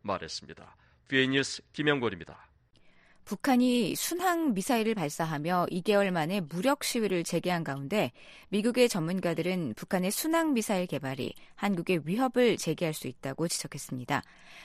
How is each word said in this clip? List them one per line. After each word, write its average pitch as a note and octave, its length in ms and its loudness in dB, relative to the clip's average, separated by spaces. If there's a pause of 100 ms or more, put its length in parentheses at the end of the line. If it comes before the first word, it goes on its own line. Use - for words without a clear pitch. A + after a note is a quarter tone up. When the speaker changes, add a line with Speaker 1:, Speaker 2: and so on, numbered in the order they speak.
Speaker 1:
말했습니다. E2 760 -8 (300)
비오에이 C3 220 2
뉴스 C3+ 340 0 (120)
김영권입니다. A#2+ 760 -2 (760)
Speaker 2:
북한이 B3 720 2
순항 E4+ 580 0
미사일을 A3 440 0
발사하며 D#3+ 720 0
이 F3 120 -4
개월 G3+ 280 4
만에 F3+ 300 0
무력 F3+ 420 0
시위를 F#3+ 400 0
재개한 E3+ 400 0
가운데 C#3 480 -2 (380)
미국의 A#3 400 4
전문가들은 E3+ 880 0
북한의 F#3 340 0
순항 D#4+ 440 0
미사일 G#3 320 0
개발이 C3+ 460 -4 (220)
한국의 F3+ 500 0
위협을 A#3 520 2
제기할 D#3 380 -2
수 - 120 -8
있다고 C#3 400 -4
지적했습니다. C3+ 760 -4 (420)